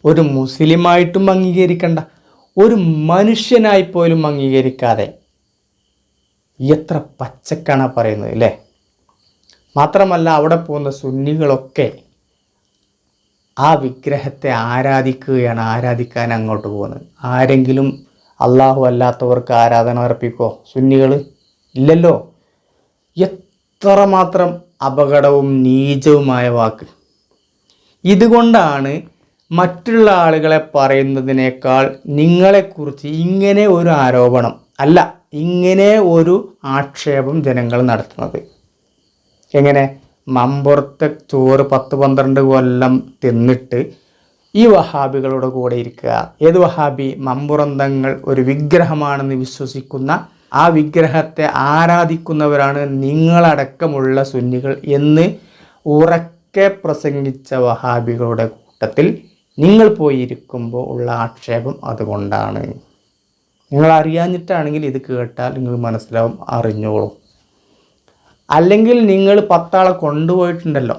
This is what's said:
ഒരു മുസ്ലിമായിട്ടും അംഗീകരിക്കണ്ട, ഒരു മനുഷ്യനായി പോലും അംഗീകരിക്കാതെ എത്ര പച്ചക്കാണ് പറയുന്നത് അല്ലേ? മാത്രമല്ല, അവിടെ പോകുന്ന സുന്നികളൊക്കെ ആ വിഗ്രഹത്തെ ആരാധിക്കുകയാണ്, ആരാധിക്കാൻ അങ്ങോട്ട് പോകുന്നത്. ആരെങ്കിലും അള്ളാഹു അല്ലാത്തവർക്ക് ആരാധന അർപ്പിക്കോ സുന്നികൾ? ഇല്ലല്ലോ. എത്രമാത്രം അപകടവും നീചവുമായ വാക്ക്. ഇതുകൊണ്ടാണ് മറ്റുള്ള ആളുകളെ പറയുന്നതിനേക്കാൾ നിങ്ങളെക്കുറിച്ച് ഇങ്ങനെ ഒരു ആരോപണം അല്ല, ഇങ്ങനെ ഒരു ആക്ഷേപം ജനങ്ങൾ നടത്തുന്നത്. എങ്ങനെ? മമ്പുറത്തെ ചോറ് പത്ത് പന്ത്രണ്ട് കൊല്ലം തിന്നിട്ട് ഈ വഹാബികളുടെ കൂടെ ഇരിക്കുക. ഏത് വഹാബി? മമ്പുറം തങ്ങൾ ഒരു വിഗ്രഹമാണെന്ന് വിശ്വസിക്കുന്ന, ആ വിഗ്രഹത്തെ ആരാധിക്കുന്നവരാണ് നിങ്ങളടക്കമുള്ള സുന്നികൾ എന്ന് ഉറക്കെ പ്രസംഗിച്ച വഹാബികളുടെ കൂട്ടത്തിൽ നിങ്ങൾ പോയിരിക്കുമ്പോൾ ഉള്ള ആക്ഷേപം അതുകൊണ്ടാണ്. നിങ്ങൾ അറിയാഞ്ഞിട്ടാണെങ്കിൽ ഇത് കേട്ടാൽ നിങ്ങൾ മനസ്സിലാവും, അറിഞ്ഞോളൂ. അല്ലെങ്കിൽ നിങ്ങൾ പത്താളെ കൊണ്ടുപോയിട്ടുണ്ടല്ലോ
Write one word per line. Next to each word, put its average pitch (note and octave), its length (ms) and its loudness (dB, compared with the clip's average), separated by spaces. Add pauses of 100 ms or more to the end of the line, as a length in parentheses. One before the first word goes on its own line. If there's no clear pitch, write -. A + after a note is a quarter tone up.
ഒരു D#3+ 140 2 (140)
മുസ്ലിമായിട്ടും F3 880 2 (100)
അംഗീകരിക്കണ്ട, F3 640 0 (640)
ഒരു A#3 140 4 (340)
മനുഷ്യനായി G#3+ 760 2 (100)
പോലും E3 340 2
അംഗീകരിക്കാതെ C3 800 0 (1700)
എത്ര D#3 200 -6 (240)
പച്ചക്കാണ് C3+ 680 -4 (100)
പറയുന്നത് A2 400 -4
അല്ലേ? A2+ 160 0 (1300)
മാത്രമല്ല, E3+ 500 2 (100)
അവിടെ D#3+ 180 2 (100)
പോകുന്ന C#3+ 240 -6 (100)
സുന്നികളൊക്കെ C#3 880 -4 (1700)
ആ C#3 120 2 (140)
വിഗ്രഹത്തെ C3+ 680 -6 (220)
ആരാധിക്കുകയാണ്, C3 920 -2 (100)
ആരാധിക്കാൻ A#2+ 640 -4
അങ്ങോട്ട് A2 360 -4
പോകുന്നത്. - 320 -10 (300)
ആരെങ്കിലും C3 540 2 (580)
അള്ളാഹു C3 340 4 (100)
അല്ലാത്തവർക്ക് B2 640 -2 (100)
ആരാധന A#2 440 2
അർപ്പിക്കോ A#2 420 -4 (240)
സുന്നികൾ? C3+ 400 2 (680)
ഇല്ലല്ലോ. D#3+ 360 4 (1120)
എത്രമാത്രം F#3+ 1200 0 (380)
അപകടവും C#3+ 600 2 (200)
നീചവുമായ C#3 760 2 (140)
വാക്ക്. A2 280 -2 (1300)
ഇതുകൊണ്ടാണ് G3 800 4 (680)
മറ്റുള്ള G#3+ 500 2 (160)
ആളുകളെ D#3 340 2 (160)
പറയുന്നതിനേക്കാൾ C3+ 1120 0 (340)
നിങ്ങളെക്കുറിച്ച് E3+ 920 2 (160)
ഇങ്ങനെ G3 400 0 (120)
ഒരു E3+ 140 0 (140)
ആരോപണം B2 500 2 (300)
അല്ല, E3 140 6 (460)
ഇങ്ങനെ F3+ 460 2 (260)
ഒരു E3+ 180 4 (420)
ആക്ഷേപം C#3 600 -4 (100)
ജനങ്ങൾ B2 340 -2 (100)
നടത്തുന്നത്. - 480 -6 (1200)
എങ്ങനെ? C#3+ 260 2 (520)
മമ്പുറത്തെ C#3 720 0 (240)
ചോറ് C3+ 400 2
പത്ത് C3+ 300 -2
പന്ത്രണ്ട് C3+ 480 2
കൊല്ലം B2+ 440 2 (300)
തിന്നിട്ട് B2 560 0 (840)
ഈ - 20 8 (120)
വഹാബികളുടെ C3+ 800 -2
കൂടെ B2 280 -4
ഇരിക്കുക. A#2+ 300 -8 (340)
ഏത് E3+ 180 4
വഹാബി? C#3+ 440 -4 (200)
മമ്പുറം C#3+ 420 -4 (100)
തങ്ങൾ C3+ 320 -2 (180)
ഒരു C3 200 0
വിഗ്രഹമാണെന്ന് C#3+ 960 -2
വിശ്വസിക്കുന്ന, C3+ 640 -10 (500)
ആ D#3+ 40 6 (120)
വിഗ്രഹത്തെ D#3 680 0 (280)
ആരാധിക്കുന്നവരാണ് D#3 1080 0 (260)
നിങ്ങളടക്കമുള്ള D3 1200 0
സുന്നികൾ B2+ 420 -4 (260)
എന്ന് D3+ 280 2 (680)
ഉറക്കെ E3+ 720 0 (180)
പ്രസംഗിച്ച C#3+ 640 -6 (160)
വഹാബികളുടെ A#2 880 -4
കൂട്ടത്തിൽ - 540 -4 (500)
നിങ്ങൾ G#3 280 6 (140)
പോയിരിക്കുമ്പോൾ B2 920 -6
ഉള്ള A#2+ 160 -6 (160)
ആക്ഷേപം A#2 500 -8 (160)
അതുകൊണ്ടാണ്. G#2 720 -6 (1080)
നിങ്ങൾ D3+ 200 4 (100)
അറിയാഞ്ഞിട്ടാണെങ്കിൽ E3 880 -4
ഇത് C3 80 -8 (100)
കേട്ടാൽ B2 480 -6
നിങ്ങൾ B2 180 -6 (120)
മനസ്സിലാവും, A2+ 480 -4 (220)
അറിഞ്ഞോളൂ. G#2+ 520 -4 (1400)
അല്ലെങ്കിൽ G#3 480 4 (140)
നിങ്ങൾ G3 260 4 (140)
പത്താളെ F#3 420 2 (120)
കൊണ്ടുപോയിട്ടുണ്ടല്ലോ E3 960 -2